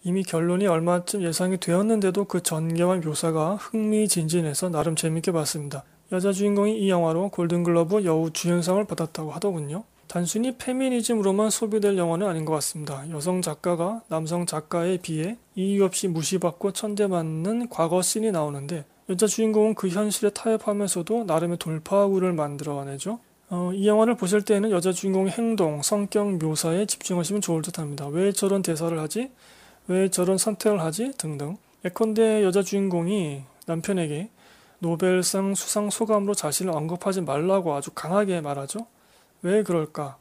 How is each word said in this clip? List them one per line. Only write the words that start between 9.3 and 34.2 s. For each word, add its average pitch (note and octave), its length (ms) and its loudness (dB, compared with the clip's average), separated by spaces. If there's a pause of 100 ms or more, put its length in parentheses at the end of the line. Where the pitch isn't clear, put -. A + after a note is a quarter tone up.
하더군요. E3 520 -4 (240)
단순히 G#3+ 480 -2
페미니즘으로만 A#3 960 0
소비될 G#3 480 0
영화는 E3+ 300 0
아닌 D#3+ 180 -2
것 D#3+ 80 0
같습니다. D3 560 -6
여성 E3+ 320 -2
작가가 F3 680 -2
남성 E3 380 -2
작가에 E3+ 520 -2
비해 F3 400 -4 (180)
이유 G3 280 2
없이 F#3+ 240 0
무시받고 F3 680 0
천대받는 G3 960 -2
과거 E3 340 0
씬이 A3 280 0
나오는데 D3 540 -4 (240)
여자 F#3+ 160 2
주인공은 G#3+ 500 2
그 G3 120 -4
현실에 G3+ 440 0
타협하면서도 G#3 920 -2
나름의 E3+ 360 0
돌파구를 F#3 720 2
만들어내죠. C#3+ 880 -6 (300)
어, F3+ 240 -2
이 G3 140 2
영화를 A3 280 6
보실 G3 260 2
때는 G#3 300 2
여자 F3+ 200 2
주인공의 F#3+ 400 0
행동, G3 500 0
성격 G#3 540 0
묘사에 E3 500 0
집중하시면 F#3 560 -2
좋을 E3 200 0
듯합니다. D3 460 -8
왜 F3+ 260 2
저런 G3 280 2
대사를 E3 380 -2
하지? G#3+ 320 -4 (560)
왜 F#3+ 220 2
저런 F#3 280 2
선택을 G#3 440 0
하지? G3 360 -2
등등. D3+ 380 -6 (300)
예컨대 G#3+ 580 2
여자 F#3+ 180 4
주인공이 F3+ 840 0 (220)
남편에게 E3 640 -2 (500)